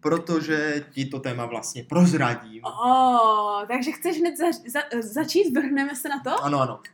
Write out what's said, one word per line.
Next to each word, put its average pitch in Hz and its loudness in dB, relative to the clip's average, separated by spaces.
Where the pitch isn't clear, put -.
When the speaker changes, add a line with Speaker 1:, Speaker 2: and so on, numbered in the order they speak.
Speaker 1:
protože 151 -2
ti 135 -4
to 135 -8
téma 123 -6
vlastně 117 -10
prozradím. 127 2
Speaker 2:
Ó, 226 4
takže 254 -2
chceš 330 -4
hned 339 0
za-, 320 -2
za-, 285 -4
začít? 302 0
Vrhneme 277 0
se - -8
na 285 -4
to? 285 -2
Speaker 1:
Ano, 285 2
ano. 127 -2